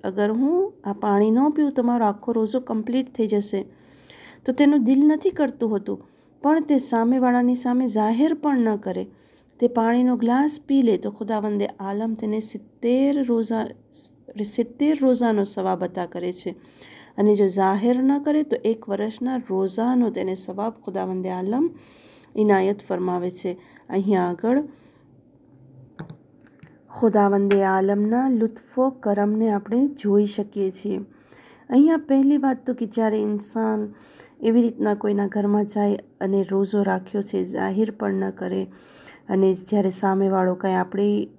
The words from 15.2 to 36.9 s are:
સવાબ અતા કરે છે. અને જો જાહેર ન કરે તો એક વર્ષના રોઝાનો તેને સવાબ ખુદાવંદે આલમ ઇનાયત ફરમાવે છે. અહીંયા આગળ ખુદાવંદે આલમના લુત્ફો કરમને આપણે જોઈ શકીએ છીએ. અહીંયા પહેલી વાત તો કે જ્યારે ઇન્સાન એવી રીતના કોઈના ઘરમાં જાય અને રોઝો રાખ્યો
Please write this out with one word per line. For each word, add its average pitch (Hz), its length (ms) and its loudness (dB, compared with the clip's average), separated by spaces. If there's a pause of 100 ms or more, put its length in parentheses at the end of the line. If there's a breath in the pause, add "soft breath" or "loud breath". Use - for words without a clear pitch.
સવાબ 185 400 -4
અતા 180 220 -6
કરે 180 260 -8
છે. 180 220 -10 (640 loud breath)
અને 208 180 4
જો 196 120 4
જાહેર 196 540 2
ન 277 160 2
કરે 302 240 0
તો 294 220 -2
એક 220 240 -2
વર્ષના 220 480 -4
રોઝાનો 220 760 0
તેને 190 240 -4
સવાબ 196 380 -8 (120)
ખુદાવંદે 185 460 -6
આલમ 208 400 -2 (680 loud breath)
ઇનાયત 202 520 2
ફરમાવે 180 420 -4
છે. 180 280 -8 (300 loud breath)
અહીંયા 185 420 0
આગળ 226 320 0 (2250 loud breath)
ખુદાવંદે 202 760 4
આલમના 202 640 2
લુત્ફો 240 600 0
કરમને 214 600 0
આપણે 208 380 0
જોઈ 208 360 2
શકીએ 202 460 -4
છીએ. 196 280 -8 (720 loud breath)
અહીંયા 294 260 6
પહેલી 277 420 2
વાત 262 280 -2
તો 254 80 -2
કે 240 120 -6
જ્યારે 220 320 0
ઇન્સાન 214 760 -4 (460 loud breath)
એવી 226 220 4
રીતના 214 320 0
કોઈના 202 320 -2
ઘરમાં 208 400 0
જાય 208 320 0 (220)
અને 196 220 0
રોઝો 196 400 0
રાખ્યો 190 400 -2